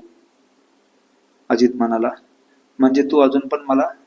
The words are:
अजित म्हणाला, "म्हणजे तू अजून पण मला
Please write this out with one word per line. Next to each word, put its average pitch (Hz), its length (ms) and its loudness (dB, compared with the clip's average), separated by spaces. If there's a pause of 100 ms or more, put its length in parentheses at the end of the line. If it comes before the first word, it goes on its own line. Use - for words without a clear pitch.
(1500)
अजित 123 260 2
म्हणाला, 117 340 -2 (720)
"म्हणजे 131 240 2
तू 147 160 0
अजून 135 280 2
पण 143 200 -6
मला 139 220 0 (180)